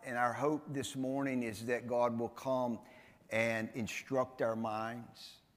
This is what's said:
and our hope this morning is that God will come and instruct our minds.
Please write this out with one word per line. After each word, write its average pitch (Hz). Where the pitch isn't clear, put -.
and 123
our 123
hope 147
this 135
morning 131
is 110
that 120
God 120
will 117
come 127
and 113
instruct 127
our 113
minds. 113